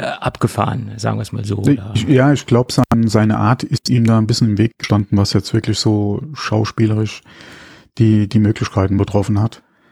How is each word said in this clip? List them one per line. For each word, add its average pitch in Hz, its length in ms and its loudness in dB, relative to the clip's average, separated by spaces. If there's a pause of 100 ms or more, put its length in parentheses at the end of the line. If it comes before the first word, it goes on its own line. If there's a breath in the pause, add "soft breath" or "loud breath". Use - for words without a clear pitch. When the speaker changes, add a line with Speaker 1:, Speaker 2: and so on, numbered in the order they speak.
(200)
Speaker 1:
abgefahren, 107 800 -4
sagen 107 200 -4
wir 110 40 -6
es 107 100 -10
mal 107 140 -8
so, 104 160 -4
Speaker 2:
Ich, 139 180 2
Speaker 1:
oder? - 160 -12
Speaker 2:
ich, 104 80 0
ja, 139 300 4
ich 135 120 -4
glaub, 120 280 0
sein, 127 100 2 (240)
seine 107 300 2
Art 110 260 0
ist - 260 -4
ihm 123 160 2
da 113 120 4
ein 110 100 2
bisschen 117 220 2
im 104 80 0
Weg 110 200 0
gestanden, 101 400 0
was 101 140 2
jetzt - 220 -2
wirklich 110 260 -2
so 104 420 0 (120)
schauspielerisch 107 880 -2 (800 loud breath)
die, 110 280 4
die 113 120 0
Möglichkeiten 98 580 0
betroffen 101 420 0
hat. 113 220 -4 (300 soft breath)